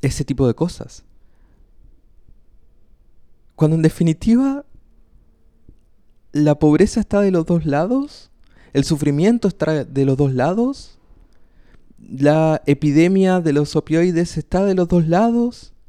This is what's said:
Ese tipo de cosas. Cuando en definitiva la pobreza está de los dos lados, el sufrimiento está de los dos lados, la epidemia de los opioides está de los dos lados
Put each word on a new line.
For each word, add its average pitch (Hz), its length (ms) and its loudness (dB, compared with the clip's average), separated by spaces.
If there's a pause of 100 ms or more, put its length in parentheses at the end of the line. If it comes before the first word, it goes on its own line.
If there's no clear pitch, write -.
Ese 139 240 -4
tipo 131 220 -2
de 117 80 0
cosas. - 500 -8 (2500)
Cuando 156 220 2
en 165 60 0
definitiva 226 840 0 (1700)
la 147 260 2
pobreza 156 400 2
está 202 220 0
de 202 100 2
los 170 160 0
dos 165 200 0
lados, 208 640 -4 (420)
el 135 120 0
sufrimiento 156 640 0
está 156 360 -4
de 135 200 -2
los 135 120 0
dos 139 160 0
lados, 190 680 -4 (1000)
la 151 680 0
epidemia 175 760 2
de 160 120 -2
los 147 240 -2
opioides 165 640 -2
está 180 260 -2
de 196 100 0
los 180 140 0
dos 170 180 2
lados 233 680 -2 (140)